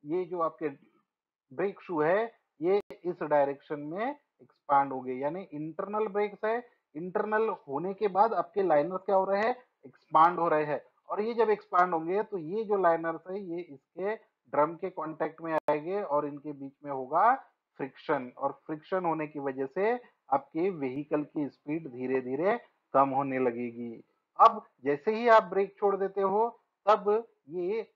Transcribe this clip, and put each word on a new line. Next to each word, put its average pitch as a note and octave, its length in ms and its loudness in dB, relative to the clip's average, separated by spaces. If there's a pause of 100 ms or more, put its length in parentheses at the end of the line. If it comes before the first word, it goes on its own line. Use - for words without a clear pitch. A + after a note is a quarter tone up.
ये F3 200 -2
जो F3 160 -6
आपके D#3+ 280 -2 (840)
ब्रेक F3+ 280 -4
शू E3 200 -4
है, F#3 240 4 (360)
ये F#3+ 200 2 (240)
इस F3 180 -6
डायरेक्शन D3 600 0
में E3 200 -8
एक्सपैंड C#3 880 -2
हो C3 80 -6
गए, B2+ 140 -6
यानी D3 300 -4
इंटरनल G3 640 -6
ब्रेक्स G3+ 360 -4
है। A3+ 140 0 (360)
इंटरनल G#3 540 -2 (200)
होने D#3 260 -4
के G#3 140 -2
बाद F#3+ 260 2
आपके F#3 280 -2
लाइनर्स F3 420 2
क्या G3+ 120 2
हो F#3+ 80 4
रहे G3 180 0
हैं, A#3+ 120 0 (320)
एक्सपैंड D#3+ 520 4
हो E3+ 100 2
रहे D#3 160 4
हैं। D3 160 -2 (280)
और - 120 -4
ये A3+ 140 -2
जब A3 160 2
एक्सपैंड F3+ 440 2
होंगे E3+ 280 0
तो G#3 160 -6
ये F#3 260 -4
जो G3+ 140 0
लाइनर्स E3 520 0
है G3 100 -8
ये F3+ 200 -8
इसके E3+ 540 -10 (380)
ड्रम D3+ 220 2
के F#3 160 -8
contact D#3+ 520 -6
में E3 100 -6
आएंगे D#3 500 -2
और D3 240 -2
इनके C#3+ 260 -10
बीच C#3 200 -12 (120)
में C#3+ 80 -10
होगा D3+ 420 2 (460)
friction, C#3 580 -6
और C#3 140 -4 (140)
friction D#3+ 380 -6
होने D#3 220 -2
की D3+ 140 -10
वजह C3+ 280 -4
से G3+ 240 0 (380)
आपके E3+ 400 -2
vehicle D3 540 -4
की D3 240 -4
speed D3+ 400 -8
धीरे B2+ 320 -2
धीरे D3+ 380 0 (360)
कम C#3 160 6
होने C3 280 -2
लगेगी। A#2+ 680 -4 (340)
अब G#3+ 240 6 (220)
जैसे D3 300 0
ही A#3+ 140 0
आप A3 160 8
brake F#3+ 340 -2
छोड़ G3 180 2
देते F#3+ 260 -2
हो G#3 260 2 (380)
तब G3+ 220 4 (420)
ये F3+ 300 -4 (160)